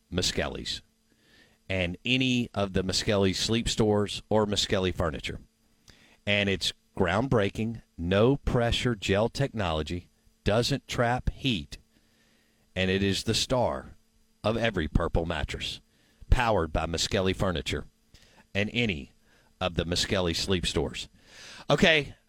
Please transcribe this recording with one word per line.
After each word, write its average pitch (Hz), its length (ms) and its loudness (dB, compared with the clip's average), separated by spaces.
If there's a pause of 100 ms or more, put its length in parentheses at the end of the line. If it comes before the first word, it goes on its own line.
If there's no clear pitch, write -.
(100)
Muskelly's 73 720 -4 (880)
and 90 340 -2
any 127 520 0
of 101 180 -2
the 95 100 0
Muskelly 95 540 2
sleep 113 320 0
stores 104 640 0
or 107 160 4
Muskelly 95 480 0
furniture. - 440 -4 (880)
And 101 220 2
it's 95 240 -2 (240)
groundbreaking, 110 840 0 (160)
no-pressure 117 960 2
gel 101 340 2
technology, 87 800 -2 (360)
doesn't 120 440 0
trap 123 460 0
heat, 98 420 -4 (1000)
and 92 160 0
it 95 120 2
is 98 220 0
the 113 100 0
star 90 640 -2 (460)
of 113 140 0
every 98 320 0
Purple 82 380 0
mattress, - 560 -6 (480)
powered 104 420 4
by 82 140 0
Muskelly 92 500 0
Furniture 80 480 -2 (720)
and 104 180 0
any 98 400 -2 (480)
of 90 140 -2
the 85 100 0
Muskelly 87 500 0
sleep 92 300 0
stores. - 460 -2 (580)
Okay, 151 460 4 (140)